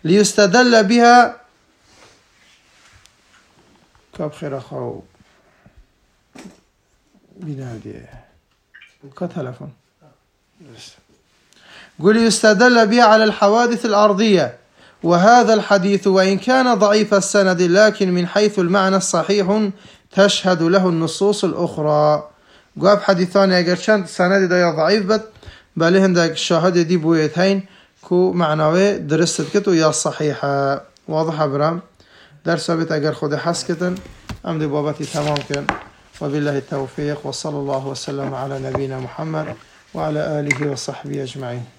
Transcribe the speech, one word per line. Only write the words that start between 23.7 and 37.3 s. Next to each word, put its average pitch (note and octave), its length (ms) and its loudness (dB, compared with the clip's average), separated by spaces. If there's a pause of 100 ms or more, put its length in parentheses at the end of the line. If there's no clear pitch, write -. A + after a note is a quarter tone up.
چند G3 320 0
سند F#3+ 420 0
دا F3+ 80 2
یا F3 140 2
ضعیف E3+ 320 0
بد، G#3+ 200 -2 (540)
بله E3+ 280 2
هندک E3+ 300 0
شاهد E3+ 480 0
دی F3 140 0
بوید D#3 420 0
هین G3 240 0 (380)
کو F3+ 320 0
معناوی E3+ 680 0
درست D#3+ 420 -2
کت G3 260 -2
و F#3 80 2
یا D#3 160 2
صحیحه. C#3 880 -4 (260)
واضحه D#3 400 -2
برام؟ D3+ 340 -2 (640)
در E3 120 0
ثابت E3 340 -4
اگر D3+ 200 -2
خود D3 220 -6
حس E3+ 320 -4
کتن، F3+ 300 -4 (500)
ام D#3+ 140 -6
دی D3+ 80 -4
بابتی D3 380 -4
تمام D3 320 -4 (120)
کن. C#3+ 160 -6 (560)
وبالله C#3+ 420 -4
التوفيق، D3 600 -8
وصلى D3 380 -8